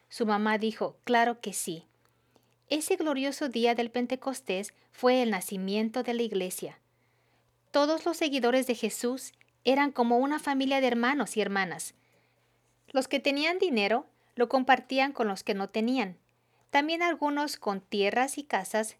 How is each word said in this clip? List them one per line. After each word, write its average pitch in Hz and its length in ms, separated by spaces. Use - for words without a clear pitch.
su - 160
mamá 214 320
dijo, 214 480
"Claro 233 360
que 202 120
sí". 165 320
Ese 311 280
glorioso 277 520
día 233 260
del 240 160
Pentecostés 247 840
fue 254 300
el 233 80
nacimiento 202 720
de 240 120
la 233 80
iglesia. 185 580
Todos 302 360
los 339 100
seguidores 262 500
de 247 80
Jesús 240 580
eran 277 280
como 240 260
una 285 200
familia 269 420
de 262 60
hermanos 233 500
y 214 60
hermanas. 190 520
Los 262 200
que 277 120
tenían 302 380
dinero 240 480
lo 240 120
compartían 262 640
con 226 160
los 190 160
que 214 100
no 196 140
tenían. 226 480
También 311 320
algunos 294 540
con 196 240
tierras 220 580
y 294 40
casas 214 580